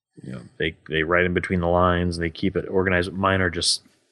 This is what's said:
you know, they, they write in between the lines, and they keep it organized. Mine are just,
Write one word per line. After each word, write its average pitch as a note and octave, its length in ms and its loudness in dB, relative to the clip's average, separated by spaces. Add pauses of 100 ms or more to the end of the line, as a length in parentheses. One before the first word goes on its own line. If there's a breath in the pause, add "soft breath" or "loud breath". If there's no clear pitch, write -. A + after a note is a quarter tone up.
(220)
you - 100 -12
know, A#1+ 100 -14 (180)
they, E2 160 -4 (120)
they D#2 140 0
write F2 220 2
in F2+ 100 0
between F2+ 260 -2
the E2+ 60 0
lines, F2 500 2
and E2+ 80 -4
they E2+ 60 -2
keep F#2+ 260 -2
it - 120 -4
organized. F#2 440 0
Mine F#2+ 280 2
are F2+ 100 0
just, E2+ 320 -4 (300)